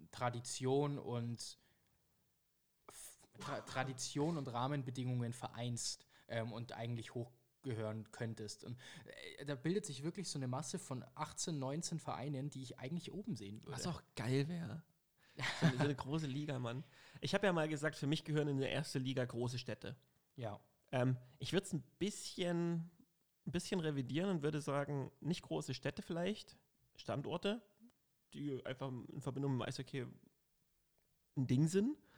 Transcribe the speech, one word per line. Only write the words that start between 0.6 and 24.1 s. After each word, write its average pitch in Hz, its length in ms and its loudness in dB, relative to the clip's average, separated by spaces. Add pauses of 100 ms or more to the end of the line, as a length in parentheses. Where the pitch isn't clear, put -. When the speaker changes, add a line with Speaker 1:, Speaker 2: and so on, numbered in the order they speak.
Speaker 1:
und 117 600 -4 (1300)
f-, - 320 -16 (180)
Tra-, 139 260 -4
Tradition 135 720 0
und 135 160 -2
Rahmenbedingungen 127 800 0
vereinst, - 720 -4 (200)
ähm, 113 260 -2
und 117 200 -6
eigentlich 117 420 -4
hochgehören 110 960 -4
könntest. 113 540 -6
Und, 123 160 -8 (580)
äh, 143 80 -8
da 147 80 0
bildet 160 320 2
sich 135 160 -8
wirklich 175 260 -2
so 143 120 -2
eine 127 80 0
Masse 147 320 -2
von - 240 -6 (100)
achtzehn, 151 460 -2
neunzehn 151 400 -2
Vereinen, 135 500 -2
die 131 120 -8
ich 123 180 -10
eigentlich 156 320 -4
oben 190 240 -4
sehen 104 260 -8
würde. - 140 -8
Speaker 2:
Was 143 100 -2
auch - 160 -2 (140)
geil 131 320 2
wär. 165 340 -4 (800)
So 170 60 8
eine, 127 120 8
so 151 40 6
eine 143 140 6
große 147 320 0
Liga, 139 320 -2
Mann. 123 240 -2 (360)
Ich 143 140 0
hab 196 80 6
ja 196 100 8
mal 156 160 4
gesagt, 151 280 0
für 143 100 0
mich 151 160 4
gehören 147 240 4
in 143 120 4
der 135 120 4
erste - 300 0
Liga 127 240 2
große 123 340 0
Städte. - 380 -6 (400)
Speaker 1:
Ja. 107 240 -4 (320)
Speaker 2:
Ähm, 127 240 6 (240)
ich - 120 -2
würd's 190 200 2
ein 147 100 0 (160)
bisschen, 170 920 2 (560)
ein 143 60 -4
bisschen 175 300 0
revidieren 151 500 2